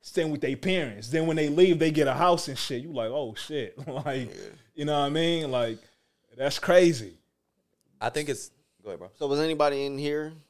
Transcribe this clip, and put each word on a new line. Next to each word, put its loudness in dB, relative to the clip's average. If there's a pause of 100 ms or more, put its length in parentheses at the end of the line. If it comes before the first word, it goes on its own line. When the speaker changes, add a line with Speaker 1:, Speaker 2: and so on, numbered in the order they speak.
Speaker 1:
staying -2
with -4
their -2
parents. -4
Then 0
when 0
they 0
leave, 6
they 4
get 2
a 0
house 2
and -8
shit. -6
You -12
like, -4
"Oh, -4
shit." -8
<laughs> -12
Like, -6
Speaker 2:
Yeah. -14 (260)
Speaker 1:
you -8
know 0
what 2
I -2
mean? 0
Like, 0 (600)
that's -2
crazy. 6 (880)
Speaker 3:
I 0
think -4
it's, -8 (320)
go -16
ahead, -10
bro. -16
Speaker 2:
So -4
was 0
anybody 2
in -6
here -4 (160)